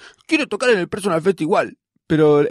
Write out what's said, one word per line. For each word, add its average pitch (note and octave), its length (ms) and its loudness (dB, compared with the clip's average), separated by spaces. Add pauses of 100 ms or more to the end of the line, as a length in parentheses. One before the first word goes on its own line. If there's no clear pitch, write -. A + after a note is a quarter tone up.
(260)
"Quiero D4+ 220 -2
tocar B3 220 -2
en G#3+ 80 2
el F3 100 -4
Personal F3+ 340 -4
Fest F3+ 180 -2
igual". D#3 380 -2 (280)
Pero, D3+ 360 4
eh, - 80 0